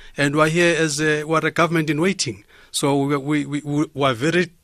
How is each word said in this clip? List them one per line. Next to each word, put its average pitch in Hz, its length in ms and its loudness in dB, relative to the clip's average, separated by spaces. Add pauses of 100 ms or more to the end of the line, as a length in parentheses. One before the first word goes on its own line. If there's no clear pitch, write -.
(160)
And 143 180 0
we're 156 140 4
here 170 280 2
as, 151 220 -2
uh, 151 280 0
we're 156 180 0
a 156 60 0
government 160 400 0
in 147 100 0
waiting. 180 440 -2 (260)
So 143 260 0
we, 143 220 2
we, 147 260 -2
we, 143 180 -6
we, 147 300 -2
we're 135 220 0
very 165 380 -2 (120)